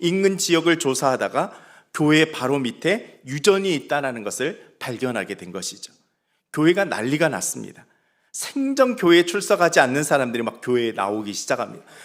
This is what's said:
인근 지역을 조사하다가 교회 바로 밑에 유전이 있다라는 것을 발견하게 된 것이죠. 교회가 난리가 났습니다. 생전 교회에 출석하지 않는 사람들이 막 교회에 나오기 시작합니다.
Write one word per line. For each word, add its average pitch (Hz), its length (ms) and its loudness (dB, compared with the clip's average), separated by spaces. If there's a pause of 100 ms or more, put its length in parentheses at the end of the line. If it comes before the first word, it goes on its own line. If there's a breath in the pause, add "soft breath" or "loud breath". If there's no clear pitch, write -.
인근 190 360 2
지역을 165 420 2
조사하다가 131 800 -2 (360 loud breath)
교회 156 380 4
바로 131 260 -2
밑에 151 680 -4
유전이 190 480 2
있다라는 135 500 -4
것을 131 540 -6
발견하게 110 580 -6
된 90 160 -14
것이죠. - 400 -12 (600)
교회가 175 320 4
난리가 143 440 0
났습니다. - 580 -8 (460)
생전 269 640 0
교회에 175 280 6
출석하지 175 560 2
않는 135 220 2
사람들이 127 400 0
막 110 200 -6
교회에 120 300 0
나오기 104 400 -4
시작합니다. 117 520 -6 (200 loud breath)